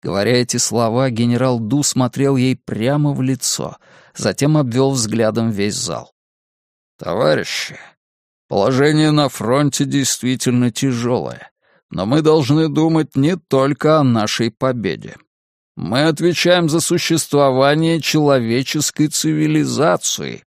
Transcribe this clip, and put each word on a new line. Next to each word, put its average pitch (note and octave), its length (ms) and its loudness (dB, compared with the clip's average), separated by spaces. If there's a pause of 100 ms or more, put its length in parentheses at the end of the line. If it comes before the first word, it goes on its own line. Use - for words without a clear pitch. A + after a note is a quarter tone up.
Говоря G2+ 280 0 (100)
эти A#2+ 160 -4
слова, A#2 500 0
генерал A#2+ 500 0
Ду A#2 240 -2
смотрел C3+ 540 0
ей B2+ 200 0
прямо C#3 580 -2
в C3+ 80 -4
лицо, - 560 -4 (360)
затем C#3+ 440 0
обвел C3 320 2
взглядом A2+ 600 0
весь G2+ 260 -2
зал. - 360 -8 (880)
"Товарищи, A2+ 800 -2 (680)
положение C#3+ 680 2
на D3 180 2
фронте C3+ 560 -2
действительно B2+ 840 0
тяжелое, A#2 800 -4 (380)
но F2+ 160 -4
мы C3 160 2
должны D#3 480 2
думать D#3 480 0
не D3+ 200 2
только C#3+ 600 0
о D3 60 4
нашей A#2 460 0
победе. B2 680 -4 (580)
Мы G#2 300 -2
отвечаем E3 640 2
за D#3 120 0
существование D3 1200 2
человеческой C#3+ 1040 0
цивилизации". D3+ 1400 -2 (100)